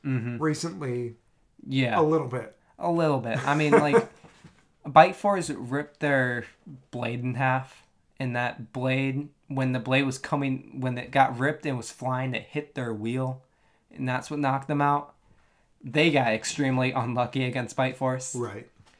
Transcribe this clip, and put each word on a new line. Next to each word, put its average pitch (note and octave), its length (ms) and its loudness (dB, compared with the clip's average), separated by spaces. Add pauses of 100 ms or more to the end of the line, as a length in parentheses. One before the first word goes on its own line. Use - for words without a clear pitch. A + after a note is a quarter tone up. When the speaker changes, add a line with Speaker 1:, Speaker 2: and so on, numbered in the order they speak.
Speaker 1:
Mm-hmm. A#2+ 360 -2
Speaker 2:
recently D3 720 -4 (500)
Speaker 1:
Yeah. C3 340 2
Speaker 2:
a - 20 4
little D3+ 260 2
bit. - 280 -8 (220)
Speaker 1:
A - 120 -2
little D#3 300 2
bit. A#2+ 260 -2
I C#3+ 80 4
mean, D3+ 180 2
like, D3 360 6 (400)
Speaker 2:
<laughs> - 380 -20
Speaker 1:
Bite E3 300 8
Force F#3+ 340 0
ripped C3+ 500 -6
their B2+ 460 2 (440)
blade A#2+ 320 -4
in B2 120 -2
half, C3 480 0 (360)
and B2+ 160 -4
that A#2+ 380 -6
blade, C3+ 560 -2 (200)
when C3 240 0
the B2+ 80 0
blade C3 260 2
was C3 100 -2
coming, C3+ 640 -4
when B2+ 160 -2
it B2 140 -10
got B2+ 280 4
ripped D3+ 280 -2
and C3+ 100 -2
was A2+ 140 -8
flying, B2+ 440 -4
it - 100 -6
hit - 300 -8
their A#2+ 200 -4
wheel, C3 480 -4 (520)
and C3 140 -4
that's B2+ 220 -4
what D3 100 -4
knocked C3+ 280 0
them D3 120 0
out. C#3+ 340 0 (680)
They D3+ 280 2
got B2+ 220 4
extremely B2+ 600 0
unlucky B2 520 -2
against B2 320 -4
Bite C3 200 0
Force. B2+ 380 -4
Speaker 2:
Right. A2 340 -6 (320)